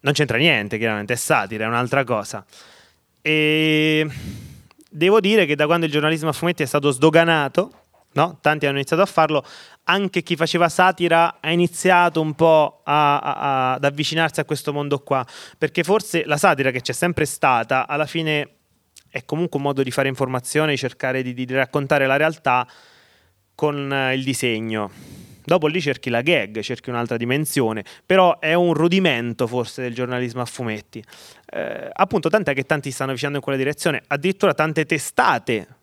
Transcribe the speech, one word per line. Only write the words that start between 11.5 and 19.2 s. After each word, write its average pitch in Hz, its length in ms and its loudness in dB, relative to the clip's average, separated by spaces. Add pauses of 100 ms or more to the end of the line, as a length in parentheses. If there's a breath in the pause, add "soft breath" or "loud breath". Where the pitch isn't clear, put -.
iniziato 175 720 2
un 156 120 -2
po' 160 520 4
a, 143 340 2
a, - 140 -4
a, 131 400 0
ad 135 100 -4
avvicinarsi 151 560 -2
a 151 60 -4
questo 151 260 -6
mondo 143 280 -4
qua, 135 240 -2 (340 loud breath)
perché 160 260 -2
forse 180 420 0
la 147 120 -2
satira, 143 340 2
che 123 100 -6
c'è 131 120 -8
sempre 170 320 0
stata, 131 640 0
alla 151 180 -4
fine 151 440 -4 (600)
è - 160 -12